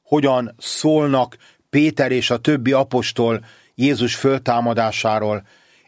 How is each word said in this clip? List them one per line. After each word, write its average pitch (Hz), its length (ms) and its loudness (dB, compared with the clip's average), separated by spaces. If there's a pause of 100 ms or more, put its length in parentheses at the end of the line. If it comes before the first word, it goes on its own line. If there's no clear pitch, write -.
hogyan 135 560 0
szólnak 147 800 0 (340)
Péter 147 400 2
és 127 200 -2
a 123 80 0
többi 131 340 0
apostol 120 720 0 (300)
Jézus 123 400 0
föltámadásáról, 113 1300 -2 (460)